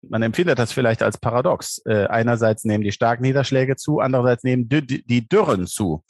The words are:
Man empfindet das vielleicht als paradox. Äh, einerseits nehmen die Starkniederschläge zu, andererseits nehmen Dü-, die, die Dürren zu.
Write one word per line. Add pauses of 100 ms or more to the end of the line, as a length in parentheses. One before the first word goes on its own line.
Man
empfindet
das
vielleicht
als
paradox.
Äh,
einerseits
nehmen
die
Starkniederschläge
zu,
andererseits
nehmen
Dü-,
die,
die
Dürren
zu.